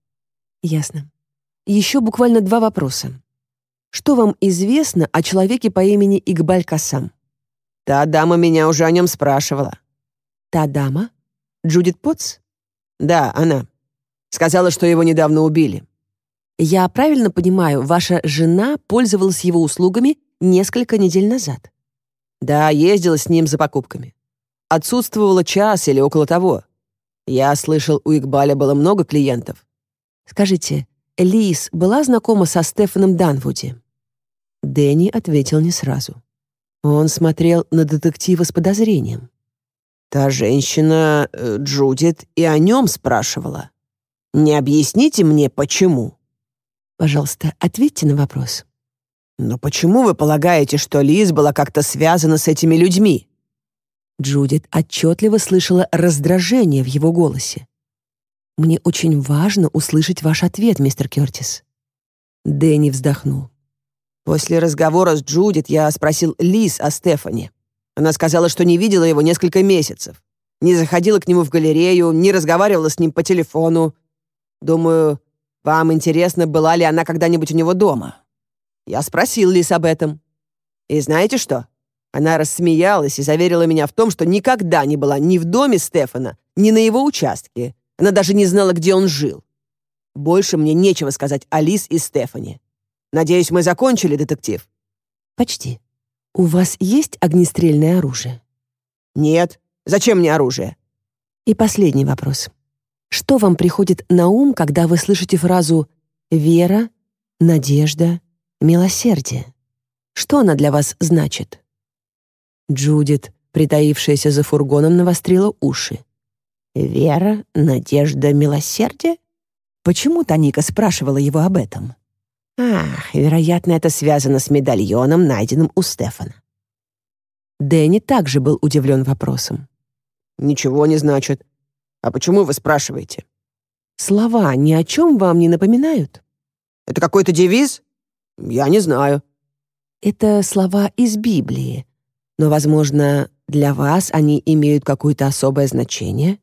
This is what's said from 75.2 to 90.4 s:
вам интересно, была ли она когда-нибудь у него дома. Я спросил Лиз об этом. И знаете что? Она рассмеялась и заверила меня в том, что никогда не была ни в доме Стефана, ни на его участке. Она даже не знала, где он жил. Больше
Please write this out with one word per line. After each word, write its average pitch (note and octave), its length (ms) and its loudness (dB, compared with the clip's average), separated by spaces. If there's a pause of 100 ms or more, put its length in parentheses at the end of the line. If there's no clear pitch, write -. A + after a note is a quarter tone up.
вам D#3+ 280 2
интересно, E3+ 540 0
была D#3+ 300 2
ли E3+ 80 2
она D#3+ 200 0
когда-нибудь E3 460 -2
у D#3 60 -2
него E3 180 0
дома. C#3+ 480 -2 (640)
Я C3 160 -6
спросил F#3 480 0
Лиз F3 220 2
об E3 120 0
этом. D#3 360 -2 (680)
И D3+ 120 -2
знаете D#3+ 360 0
что? B2+ 300 -6 (480)
Она D#3 240 0
рассмеялась E3 800 0
и C#3 40 -6
заверила E3+ 440 0
меня D#3+ 220 0
в - 40 -20
том, A3+ 160 0
что F3 160 -4
никогда F#3 600 0
не D3 120 -2
была C#3+ 220 -2
ни F3 180 2
в E3 80 -2
доме A3+ 340 0
Стефана, B2+ 600 -6 (160)
ни G#3 160 4
на A3 80 4
его A3+ 240 2
участке. B2+ 720 -6 (240)
Она G3 140 2
даже F#3+ 220 2
не G3+ 120 4
знала, F#3+ 240 2
где F3 240 0
он F#3+ 140 2
жил. C#3 340 -4 (720)
Больше E3 420 0